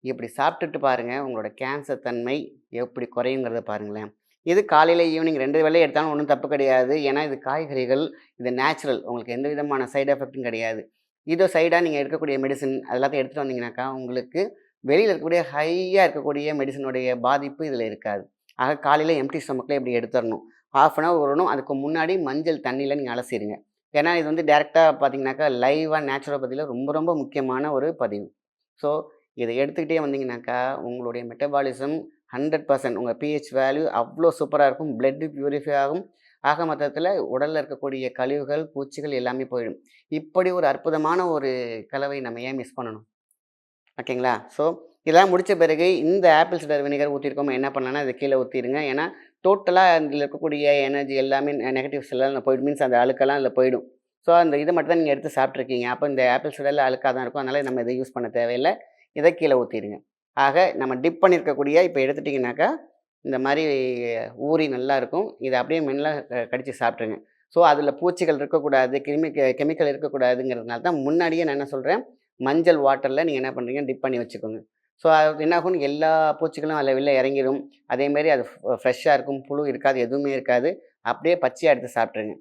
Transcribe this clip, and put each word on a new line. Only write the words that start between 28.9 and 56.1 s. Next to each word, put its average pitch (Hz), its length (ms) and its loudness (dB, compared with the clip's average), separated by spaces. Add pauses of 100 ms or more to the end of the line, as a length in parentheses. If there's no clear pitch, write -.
இதை 120 240 -4
எடுத்துக்கிட்டே 151 440 -2
வந்தீங்கன்னாக்கா, 127 760 -4
உங்களுடைய 120 500 -8
மெட்டபாலிசம் 139 800 -2 (280)
ஹண்ட்ரட் 151 360 -2
பர்சன்ட், 131 260 2
உங்க 117 200 -2
பி 151 200 -4
ஹெச் 143 200 -6
வேல்யூ 135 520 0
அவ்வளோ 160 220 2 (100)
சூப்பரா 143 280 2
இருக்கும், 135 340 -2
பிளட் 143 360 0
பியூரிஃபை 143 380 -4
ஆகும். 143 360 -2 (300)
ஆக 151 240 2
மொத்தத்துல 151 680 -2
உடல்ல 147 300 0
இருக்கக்கூடிய 131 500 -6
கழிவுகள், 143 560 -4
பூச்சிகள் 143 420 -8
எல்லாமே 127 340 -2
போயிடும். 123 320 -6 (320)
இப்படி 180 420 0
ஒரு 180 160 0
அற்புதமான 156 600 0
ஒரு 127 600 -4
கலவை 139 320 -6
நம்ம 117 200 -8
ஏன் 131 160 -6
மிஸ் 135 240 -10
பண்ணணும்? 113 220 -10 (1000)
ஓகேங்களா? 123 440 -2
So, 160 320 -2 (240)
இதெல்லாம் 180 360 6
முடிச்ச 185 180 2
பிறகு 165 400 4
இந்த 165 400 6
ஆப்பிள் 170 220 4
சிடர் 147 260 -2
வினிகர் 143 280 0
ஊத்திருக்கோமா, 139 400 -2
என்ன 131 160 0
பண்ணலாம்னா, 135 340 -4
இதை 127 120 -2
கீழே 139 220 0
ஊத்திருங்க. 127 440 -2 (140)
ஏன்னா, 160 160 -2 (380)
டோட்டலா 190 320 4
இதுல 151 480 4
இருக்கக்கூடிய 147 520 2
எனர்ஜி 135 340 -2
எல்லாமே, 135 380 0
நெ-, 131 220 -4
நெகட்டிவ்ஸ் 135 360 -4
எல்லாம் 131 360 0
போயிடும், 131 200 2
மீன்ஸ் 147 160 0
அந்த 127 220 4
அழுக்கெல்லாம் 135 380 2
இதுல 131 140 0
போயிடும். 127 260 2 (380)
So, 170 160 6
அந்த 160 220 6
இதை 156 160 0
மட்டும் 160 200 2
தான் 165 100 2
நீங்க 143 160 2
எடுத்து 143 220 -2
சாப்பிட்ருக்கீங்க. 131 400 -2
அப்ப 123 260 -2
இந்த 127 240 2